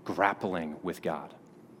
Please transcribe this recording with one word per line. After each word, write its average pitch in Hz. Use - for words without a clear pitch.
grappling 90
with 90
God. 73